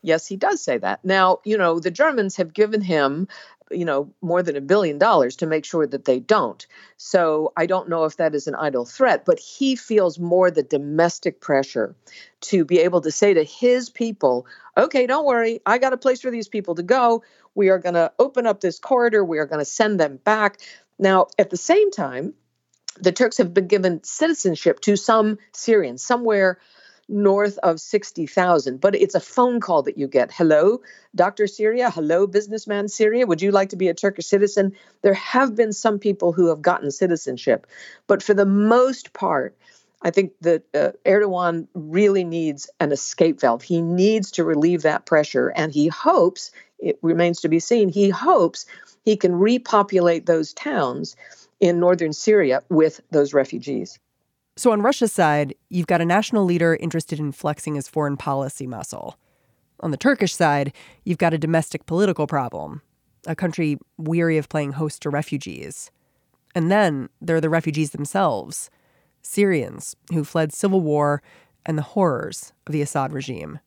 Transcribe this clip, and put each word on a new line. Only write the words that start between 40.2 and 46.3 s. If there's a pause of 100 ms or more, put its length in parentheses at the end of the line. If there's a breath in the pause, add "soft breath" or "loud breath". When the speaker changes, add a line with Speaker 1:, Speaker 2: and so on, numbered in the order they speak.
Speaker 1:
that, (120)
uh, (120)
Erdogan
really
needs (120)
an
escape
valve.
He
needs
to
relieve
that
pressure.
And
he
hopes, (280 loud breath)